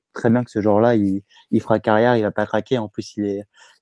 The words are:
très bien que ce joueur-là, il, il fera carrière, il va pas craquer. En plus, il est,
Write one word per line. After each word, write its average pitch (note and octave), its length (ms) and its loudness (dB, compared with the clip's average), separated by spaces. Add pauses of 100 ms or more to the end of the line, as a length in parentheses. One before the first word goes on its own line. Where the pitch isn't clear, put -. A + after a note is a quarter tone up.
(140)
très - 160 -2
bien A#2+ 140 2
que - 80 -14
ce G#2+ 100 -4
joueur-là, A2 340 4
il, G2 280 0 (280)
il A2+ 100 2
fera A2 180 0
carrière, A#2 360 2
il A2+ 60 2
va G#2 100 -2
pas G#2 140 -2
craquer. G#2+ 320 -2
En G#2+ 120 -6
plus, - 280 -12
il G#2 80 -4
est, G2+ 180 -6 (380)